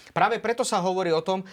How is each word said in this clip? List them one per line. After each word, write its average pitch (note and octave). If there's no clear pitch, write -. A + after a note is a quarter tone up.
Práve G#3+
preto G#3
sa A3
hovorí F#3
o D#3+
tom, F#3+